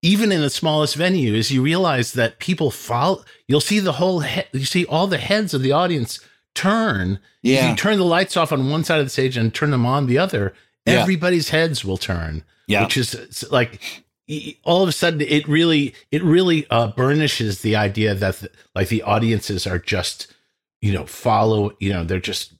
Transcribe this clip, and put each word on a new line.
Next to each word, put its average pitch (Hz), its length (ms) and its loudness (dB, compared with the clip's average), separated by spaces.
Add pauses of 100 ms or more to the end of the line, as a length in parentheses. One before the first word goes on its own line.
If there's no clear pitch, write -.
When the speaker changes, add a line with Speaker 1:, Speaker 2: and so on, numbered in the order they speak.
Speaker 1:
even 202 320 2
in 160 80 2
the 143 80 0
smallest 151 480 0
venue, 165 360 0
is 110 180 0
you 127 100 2
realize 156 520 0
that 117 260 -2
people 160 300 -2
follow, 135 540 -2 (240)
you'll 147 140 2
see 208 180 0
the 185 140 0
whole 175 280 0
he-, 147 300 -4
you 135 140 -4
see 180 200 0
all 165 220 0
the 180 100 -2
heads 196 360 -2
of 135 80 -2
the 135 100 0
audience 156 480 0 (340)
turn. 180 600 0 (300)
If 127 80 4
Speaker 2:
Yeah. 127 180 4
Speaker 1:
you - 80 0
turn 208 200 2
the 190 80 2
lights 175 300 2
off 165 160 2
on 135 180 0
one 156 140 0
side 156 160 2
of 139 60 2
the 131 40 -6
stage 131 280 -2
and 113 160 0
turn 147 180 0
them 123 140 2
on 135 220 0
the 123 100 2
other, 113 360 0 (320)
Speaker 2:
Yeah. - 160 4
Speaker 1:
everybody's 180 480 0
heads 160 360 0
will 95 120 -2
turn. 80 460 -6 (220)
Speaker 2:
Yeah. 101 200 2
Speaker 1:
Which - 120 -2
is, 120 160 -2
it's - 380 -12
like, 123 300 0 (460)
y-, 151 360 -10
all 175 180 4
of 185 80 4
a 151 40 0
sudden, 165 280 0
it 147 280 0
really, 151 440 2 (180)
it 156 120 -2
really, 170 480 4
uh, 117 220 2
burnishes 127 680 0
the 107 140 0
idea 104 400 0
that, 95 220 -2
the, - 120 -16 (240)
like, 95 140 -2
the 110 160 -2
audiences 104 640 0
are 92 120 -2
just, - 480 -6 (540)
you 104 120 0
know, 87 120 -4
follow, 107 760 0
you 98 120 0
know, 87 140 -2
they're 92 160 -2
just - 380 -8